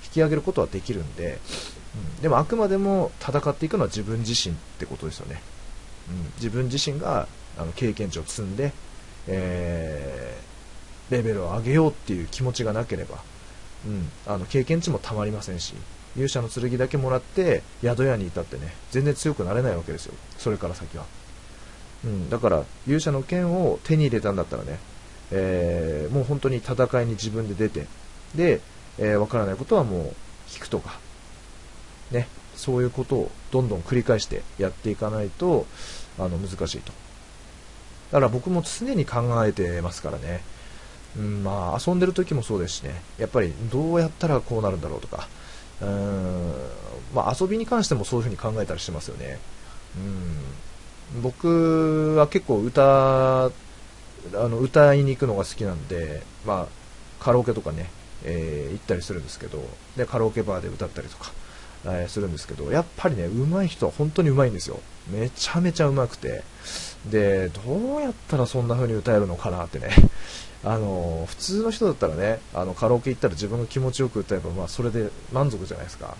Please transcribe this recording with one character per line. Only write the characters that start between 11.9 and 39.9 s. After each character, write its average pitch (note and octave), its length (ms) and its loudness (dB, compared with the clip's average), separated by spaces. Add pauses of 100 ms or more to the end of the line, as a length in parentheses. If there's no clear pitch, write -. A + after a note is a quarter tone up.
っ - 20 -10
て - 200 -6
い F2 100 -2
う E2 40 -6
気 - 160 -4
持 B2 100 0
ち B2 100 -2
が G#2+ 100 0
な A2+ 120 0
け G2+ 120 -4
れ - 80 -6
ば、 - 140 -10 (680)
う - 40 -6
ん、 F#2+ 200 -4 (160)
あ G#2 120 -4
の、 F2+ 80 -4
経 C3+ 180 2
験 E3 180 2
値 E3+ 80 -2
も B2+ 100 0
た - 140 -8
ま G#2 120 -2
り G#2+ 60 -2
ま G#2 120 -6
せ F#2 100 -8
ん F2 60 -4
し、 - 160 -10 (400)
勇 C3+ 120 0
者 C3 140 0
の A2+ 80 -4
剣 B2 280 -2
だ B2+ 100 2
け D3 100 0
も C3 120 2
ら B2+ 80 4
っ B2+ 40 2
て、 E3+ 400 4 (200)
宿 A#2+ 220 4
屋 C3 140 4
に F#2+ 100 -2
い F2 40 -6
た F2+ 100 -4
っ E2 40 -2
て - 120 -10
ね、 D2+ 160 -8 (180)
全 C3+ 140 2
然 D3 80 4
強 D3+ 200 0
く G#2 100 -2
な F2+ 100 0
れ A#2+ 80 2
な C3 80 2
い F#2 60 2
わ E2+ 80 -2
け D#2+ 80 -6
で D#2+ 60 -6
す - 100 -10
よ。 - 60 -10 (240)
そ - 120 -2
れ G#2 80 0
か F#2 100 -4
ら E2+ 80 -4
先 - 220 -10
は。 C#2+ 80 -8 (1000)
う A#2+ 40 -2
ん、 F#2+ 220 -2
だ A2+ 100 0
か A#2 100 4
ら、 D#2 140 4 (220)
勇 C#3+ 140 4
者 D#3 120 0
の C3+ 100 0
剣 F3 320 0
を F3 300 2
手 D#3 120 4
に D#3 100 6
入 A#2 120 4
れ G2+ 40 2
た G#2 100 2
ん G2 40 2
だ F2+ 80 2
っ - 20 0
た D2 120 -6
ら G#1 60 -6
ね、 C#2+ 160 -6 (520)
え E2+ 760 2
ー、 A2 40 -2
も C#3 80 4
う - 20 2
本 C#3 180 0
当 C3 80 2
に B2+ 80 0
戦 B2 440 2
い A#2+ 40 2
に A#2 60 0
自 G#2+ 180 -4
分 A2 180 -2
で G2+ 60 -4
出 G#2+ 160 2
て、 D2 180 -6 (480)
で、 D#3+ 260 4 (360)
え G#2+ 180 4
ー、 - 20 6
わ G#2+ 100 4
か B2 100 0
ら G#2+ 80 2
な F#2+ 80 -2
い - 20 -2
こ B2 100 -6
と A3+ 100 4
は F3 80 6
も F#2+ 160 0
う D2+ 160 -4 (340)
聞 - 120 -14
く - 80 -12
と G2+ 100 0
か、 - 200 -10 (1120)
ね、 A#2+ 160 0 (280)
そ B2+ 220 0
う B2 40 4
い B2 40 4
う B2 40 2
こ B2+ 160 -4
と C#3 100 2
を - 160 0 (200)
ど C3 100 4
ん B2 80 2
ど G2 80 -2
ん E2+ 40 -4
繰 B2+ 140 0
り A#2+ 80 4
返 A2 160 6
し - 60 -4
て - 160 -4 (160)
や G2 120 2
っ - 20 -4
て - 180 -4
い G2+ 60 0
か G#2+ 140 -2
な G#2+ 120 -2
い G2+ 80 -2
と、 E3+ 360 2 (540)
あ F#2 80 0
の、 F2 100 -2
難 F2 300 -4
し - 100 -6
い - 40 -8
と。 - 100 -10 (1200)
だ C#3+ 80 6
か - 0 -
ら C3 80 6
僕 B2 220 0
も E3+ 140 2
常 B3+ 320 -2
に D#3 100 4
考 A#2+ 160 0 (240)
え G#2 80 4
て F2 280 0
ま E2+ 100 -2